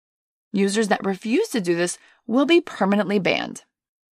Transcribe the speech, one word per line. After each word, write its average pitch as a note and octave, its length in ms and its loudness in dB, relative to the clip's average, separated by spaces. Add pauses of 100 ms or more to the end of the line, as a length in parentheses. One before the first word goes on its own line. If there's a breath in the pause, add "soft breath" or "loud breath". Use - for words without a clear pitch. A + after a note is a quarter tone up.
(520)
Users G3+ 360 0
that G#3 160 0
refuse A3 440 -2
to A#3+ 120 -4
do F3 140 0
this F3 240 -2 (280 soft breath)
will C4 200 2
be E4+ 160 4
permanently G3+ 560 0
banned." E2 460 -4 (480)